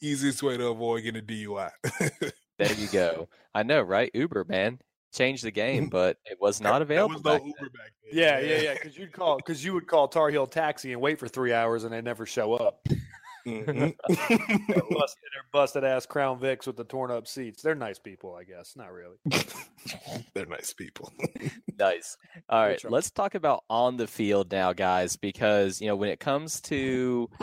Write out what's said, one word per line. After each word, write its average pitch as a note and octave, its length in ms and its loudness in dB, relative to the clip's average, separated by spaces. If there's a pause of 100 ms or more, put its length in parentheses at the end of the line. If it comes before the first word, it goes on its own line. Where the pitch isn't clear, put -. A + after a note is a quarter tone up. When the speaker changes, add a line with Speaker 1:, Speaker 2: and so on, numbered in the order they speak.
Speaker 1:
easiest C#3 400 -2
way C3 160 0
to A#2+ 100 0
avoid A#2 360 -2
getting A2+ 160 -6
a G#2 60 -10
D A2 160 -8
U G2+ 160 -8
I. F#2+ 120 -6 (140)
<laughs> D#3 260 -2 (480)
Speaker 2:
There G#2 160 2
you G#2+ 140 -4
go. E2+ 420 0 (240)
I G#2+ 80 2
know, C3+ 200 4
right? G2 340 2
Uber, B2 300 -2
man. G2+ 340 0 (340)
Changed C3 300 0
the A2+ 80 -4
game, A2+ 380 0
Speaker 1:
<laughs> - 20 -12
Speaker 2:
but F2+ 340 2
it - 160 -14
was G2+ 180 2
not G#2+ 200 4
Speaker 1:
There, D#3 60 0
there D#3+ 200 4
Speaker 2:
available - 80 -2
Speaker 1:
was D3 100 -8
no D3+ 100 4
Speaker 2:
back D3 120 2
Speaker 1:
Uber D3 140 -12
Speaker 2:
then. C3+ 100 -12
Speaker 1:
back A2+ 220 -20 (120)
then. D#3 160 -2
Speaker 3:
Yeah, D3+ 200 6
yeah, D3+ 160 2
Speaker 1:
Yeah. D3+ 80 2
Speaker 3:
yeah. C#3+ 140 -2
'Cause D3 200 -14
you'd F3+ 160 -16
call, D#3 260 2
'cause C#3+ 240 -6
you F#3+ 120 -2
would F3 100 -2
call D3 220 6
Tar D#3 240 2
Heel C#3 160 2
Taxi D3+ 460 -2
and A#2+ 60 -6
wait D3 200 0
for A#2+ 80 -8
three B2 260 0
hours A#2 300 2
and A2+ 100 -6
they'd A#2 100 -6
never A2+ 220 -6
show A2 280 0
up. A#2 340 0 (580)
Speaker 1:
Mm-hmm. C#3 460 -2 (180)
<laughs> G#3 580 2
Speaker 3:
They're F#3 220 4
busted, D3 420 -2
they're C3+ 220 -16
busted C#3 320 4
ass C3 200 2
Crown C3+ 320 0
Vics C3 300 -2
with B2 80 -6
the A#2 80 -8
torn B2+ 280 -6
up A#2 160 -6
seats. A#2 340 -10
They're D#3 140 0
nice A2+ 220 -6
people, F#2 380 -16
I F2+ 80 -16
guess. F2+ 320 -20
Not G#2+ 160 -18
really. F2+ 240 -18 (100)
Speaker 1:
<laughs> - 1080 -6
They're F#2+ 140 -6
nice - 260 -10
people. - 440 -18
<laughs> - 40 -16 (580)
Speaker 2:
Nice. F2+ 380 0 (320)
All A2+ 140 4
Speaker 3:
Good G#2 60 4
Speaker 2:
right, F2+ 100 0
Speaker 3:
try. G#2+ 100 -12
Speaker 2:
let's C3 220 0
talk G3+ 240 -2
about D3+ 340 0
on B2 280 2
the A2+ 100 -2
field G2+ 440 0
now, F#2 220 2
guys, F#2 420 2
because, G2+ 640 2
you G#2+ 80 -6
know, G#2 80 2
when G2+ 140 -2
it E2 100 -4
comes D3 420 -4
to B2+ 680 0 (140)